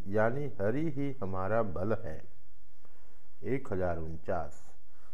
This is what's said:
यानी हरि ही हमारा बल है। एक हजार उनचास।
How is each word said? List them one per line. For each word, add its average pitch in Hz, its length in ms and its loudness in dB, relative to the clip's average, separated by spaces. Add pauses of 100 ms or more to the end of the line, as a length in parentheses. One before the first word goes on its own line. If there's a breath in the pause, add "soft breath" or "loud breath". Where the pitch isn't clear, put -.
यानी 113 400 2
हरि 117 440 0
ही 139 300 0
हमारा 95 400 2
बल 101 320 0
है। 80 300 0 (1200 soft breath)
एक 131 300 0
हजार 90 240 0
उनचास। 82 720 0 (420 soft breath)